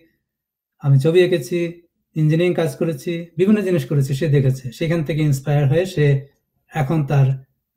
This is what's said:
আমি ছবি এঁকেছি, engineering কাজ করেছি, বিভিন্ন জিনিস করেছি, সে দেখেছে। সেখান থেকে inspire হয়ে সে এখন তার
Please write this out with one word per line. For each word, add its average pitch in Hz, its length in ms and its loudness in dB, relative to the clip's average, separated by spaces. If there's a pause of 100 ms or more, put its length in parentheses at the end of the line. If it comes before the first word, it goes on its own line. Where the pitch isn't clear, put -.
(800)
আমি 139 200 2
ছবি 160 220 2
এঁকেছি, 170 640 -2 (320)
engineering 160 400 0
কাজ 160 220 -2
করেছি, 170 500 -6 (100)
বিভিন্ন 208 260 4
জিনিস 180 240 -2
করেছি, 143 280 0
সে 160 140 -2
দেখেছে। 135 440 0
সেখান 165 320 -2
থেকে 156 180 -2
inspire 143 460 0
হয়ে 165 180 2
সে 143 400 0 (460)
এখন 156 340 -2
তার 135 380 2 (320)